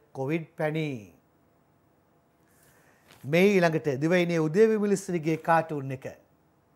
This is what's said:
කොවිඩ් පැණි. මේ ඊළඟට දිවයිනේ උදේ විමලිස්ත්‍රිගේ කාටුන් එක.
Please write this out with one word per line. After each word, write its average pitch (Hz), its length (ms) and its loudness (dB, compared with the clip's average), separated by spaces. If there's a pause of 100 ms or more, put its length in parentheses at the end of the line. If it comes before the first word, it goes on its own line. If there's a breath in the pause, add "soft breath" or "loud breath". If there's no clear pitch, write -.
(120)
කොවිඩ් 151 340 -6 (100)
පැණි. 156 320 -4 (2250 soft breath)
මේ 165 220 4
ඊළඟට 170 420 2 (120)
දිවයිනේ 170 380 0
උදේ 160 300 4
විමලිස්ත්‍රිගේ 190 680 -2
කාටුන් 156 560 -2
එක. 131 140 -12 (680)